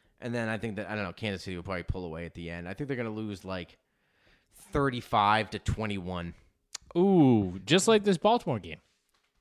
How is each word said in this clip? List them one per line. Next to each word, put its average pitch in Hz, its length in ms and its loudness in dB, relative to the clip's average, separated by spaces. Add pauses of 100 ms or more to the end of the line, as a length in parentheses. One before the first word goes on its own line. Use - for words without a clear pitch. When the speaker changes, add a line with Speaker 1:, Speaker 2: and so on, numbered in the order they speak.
(240)
Speaker 1:
And 120 120 -6
then 113 140 -4
I 110 100 -4
think 107 160 -6
that, 95 120 -8
I 104 60 -8
don't 107 100 -4
know, 87 100 -8
Kansas 101 300 -6
City 92 120 -8
will 87 80 -8
probably 92 180 -6
pull 92 240 -6
away 82 200 -8
at 82 100 -14
the 85 160 -10
end. 85 160 -10
I 95 80 -10
think 147 120 -8
they're 135 100 -6
gonna 117 120 -6
lose, 107 340 -8
like, 92 340 -10 (920)
thirty-five 110 800 2
to 107 80 -6
twenty-one. 90 720 -4 (640)
Speaker 2:
Ooh, 127 680 6
just 190 220 4
like 220 160 6
this 196 140 4
Baltimore 208 420 2
game. 82 180 -12 (640)